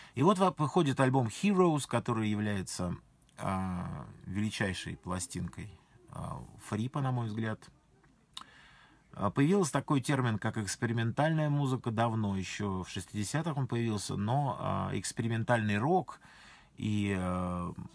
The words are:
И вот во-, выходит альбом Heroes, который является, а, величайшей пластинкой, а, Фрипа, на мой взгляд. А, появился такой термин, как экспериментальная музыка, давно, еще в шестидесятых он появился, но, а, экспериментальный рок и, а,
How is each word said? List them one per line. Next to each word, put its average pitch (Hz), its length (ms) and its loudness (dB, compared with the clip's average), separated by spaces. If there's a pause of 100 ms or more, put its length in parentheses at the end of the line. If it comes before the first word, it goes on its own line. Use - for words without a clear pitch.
(140)
И 120 80 2
вот 185 160 6
во-, 185 180 4
выходит 147 440 2
альбом 131 260 4
Heroes, 175 640 2
который 113 400 0
является, 104 680 -2 (420)
а, 92 680 -4 (200)
величайшей 95 680 -2
пластинкой, 90 760 -6 (400)
а, - 340 -10 (220)
Фрипа, 113 340 -4
на 131 120 0
мой 123 160 -2
взгляд. 107 420 -6 (1400)
А, 98 180 -2
появился 160 420 4
такой 139 280 2
термин, 123 380 2
как 110 200 -2
экспериментальная 120 920 0
музыка, 135 420 0
давно, 110 460 2
еще 95 460 -2
в 85 60 -10
шестидесятых 131 680 -4
он 135 120 0
появился, 110 480 -2
но, 120 420 0
а, 95 340 -2
экспериментальный 113 880 0
рок 160 420 0 (560)
и, 104 400 0
а, 90 560 -2 (220)